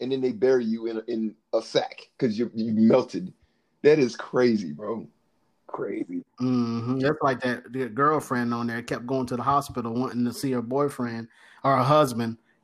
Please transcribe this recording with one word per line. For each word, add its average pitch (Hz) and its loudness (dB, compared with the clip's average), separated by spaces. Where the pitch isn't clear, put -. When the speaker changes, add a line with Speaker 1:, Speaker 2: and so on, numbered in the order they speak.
Speaker 1:
and 127 -4
then 135 -2
they 127 2
bury 127 4
you 113 -2
in 113 -4
a, 110 -6
in 110 -4
a 113 0
sack - -4
'cause 110 0
you, 117 -2
you 113 -2
melted. 110 4
That 151 6
is 123 0
crazy, 113 0
bro. 80 -8
Crazy. - -8
Speaker 2:
Mm-hmm. 123 -2
That's 151 0
like 131 0
that, 123 -4
the 127 -4
girlfriend 127 0
on 117 -4
there 117 -6
kept 120 -8
going 131 -2
to 123 -6
the 120 -4
hospital 127 -2
wanting 120 -2
to 120 0
see 135 -4
her 120 0
boyfriend 120 -2
or 135 4
her 127 4
husband, 123 4